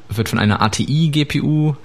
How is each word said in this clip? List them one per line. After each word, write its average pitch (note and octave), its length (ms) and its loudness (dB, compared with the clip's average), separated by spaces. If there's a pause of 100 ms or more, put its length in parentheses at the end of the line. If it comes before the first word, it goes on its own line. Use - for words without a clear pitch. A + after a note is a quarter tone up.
wird G#2+ 220 -4
von A2 80 0
einer G#2 240 2
A G#2+ 80 2
T A#2 140 -2
I D#3 260 2
G D3 160 0
P - 160 -2
U D3+ 320 0 (100)